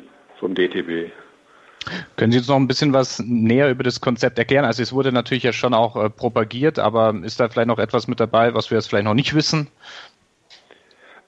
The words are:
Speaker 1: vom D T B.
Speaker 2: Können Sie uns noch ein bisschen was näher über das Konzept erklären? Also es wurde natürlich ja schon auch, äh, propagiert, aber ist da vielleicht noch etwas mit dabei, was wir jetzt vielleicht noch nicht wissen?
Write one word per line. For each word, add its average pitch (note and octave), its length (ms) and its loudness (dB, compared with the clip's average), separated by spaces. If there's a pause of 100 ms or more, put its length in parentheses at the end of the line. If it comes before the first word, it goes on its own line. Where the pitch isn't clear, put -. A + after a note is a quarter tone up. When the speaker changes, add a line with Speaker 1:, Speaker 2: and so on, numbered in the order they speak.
(380)
Speaker 1:
vom F#2 160 -4
D F2+ 140 0
T F#2+ 120 -6
B. E2 240 -6 (1120)
Speaker 2:
Können A2+ 140 2
Sie A#2+ 60 6
uns B2 120 0
noch C#3 80 4
ein C3+ 120 4
bisschen C3+ 240 0
was C3 340 0
näher A#2+ 440 2
über B2+ 120 -2
das B2 200 -4
Konzept B2 360 -2
erklären? C3+ 280 2
Also A#2 160 -2
es A2 100 -6
wurde C3 200 0
natürlich B2 320 -2
ja A#2+ 100 2
schon B2 180 -2
auch, A#2 240 2
äh, G#2+ 140 0
propagiert, A#2+ 680 -2
aber A2 360 2 (100)
ist A2 160 -4
da A#2+ 80 2
vielleicht A#2 200 0
noch A2+ 100 0
etwas A2 280 -2
mit B2 140 -2
dabei, A#2 340 2
was A2+ 160 -2
wir A#2 60 2
jetzt G#2+ 120 -2
vielleicht G#2 180 0
noch G#2+ 80 2
nicht C3 200 0
wissen? D3+ 340 0 (1600)